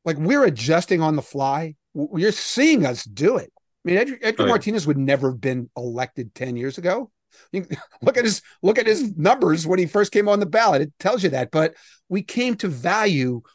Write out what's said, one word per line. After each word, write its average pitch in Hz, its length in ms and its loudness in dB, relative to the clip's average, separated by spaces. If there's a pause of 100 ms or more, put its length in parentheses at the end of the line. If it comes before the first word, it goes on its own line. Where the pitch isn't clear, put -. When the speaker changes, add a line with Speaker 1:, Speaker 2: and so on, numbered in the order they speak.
Speaker 1:
like, 160 120 -2
we're 220 280 2
adjusting 160 560 2
on 156 140 2
the 143 60 -2
fly. 143 540 -4 (200)
W-, 247 280 -4
you're 208 80 4
seeing 262 540 2
us 123 180 -4
do 147 340 0
it. - 140 -10 (320)
I 170 60 -4
mean, 180 80 2
Edgar, 254 240 -2
Edgar 226 220 0
Speaker 2:
Oh, - 20 2
yeah. 196 60 2
Speaker 1:
Martinez 208 340 0
would 147 140 2
never 135 320 2
have 120 100 -10
been 127 340 -4
elected 123 600 -8
ten 127 200 -6
years 127 220 -8
ago. 190 320 -2 (420)
You 180 140 -6 (180)
<laughs> - 200 -20
look 262 120 4
at 240 80 2
his, 214 200 -2 (180)
look 214 160 2
at 226 80 2
his 220 320 0
numbers 170 480 2
when 180 140 0
he 180 80 0
first 202 240 0
came 208 180 2
on 208 100 4
the 202 60 0
ballot. 175 380 2
It 151 160 -10
tells 208 240 0
you 180 60 4
that. 127 200 -4
But 160 240 0 (340)
we 190 140 -4
came 240 360 -2
to 214 100 -4
value 143 720 -2 (140)